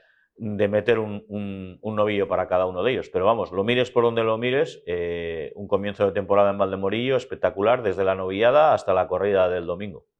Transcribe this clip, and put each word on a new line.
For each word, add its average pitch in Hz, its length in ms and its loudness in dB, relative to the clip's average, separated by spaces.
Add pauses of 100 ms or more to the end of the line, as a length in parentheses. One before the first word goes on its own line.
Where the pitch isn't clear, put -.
(420)
de 104 260 0
meter 107 300 2
un, 104 300 -6
un, 98 540 -10
un 107 140 -6
novillo 104 300 0
para 92 220 -2
cada 92 160 2
uno 90 180 -4
de 123 100 2
ellos. 92 200 -6
Pero 98 140 0
vamos, 104 260 0
lo 95 100 0
mires 120 280 0
por 117 140 -2
donde 113 200 0
lo 110 140 0
mires, 127 480 -2
eh, 85 680 -6
un 95 140 -12
comienzo 101 380 0
de 95 60 0
temporada 101 380 2
en 98 60 -2
Valdemorillo 101 600 0
espectacular, 104 640 0
desde 95 220 0
la 95 100 2
novillada 113 580 4
hasta 101 220 2
la 92 120 2
corrida 92 440 2
del 90 160 -4
domingo. 90 400 -8 (140)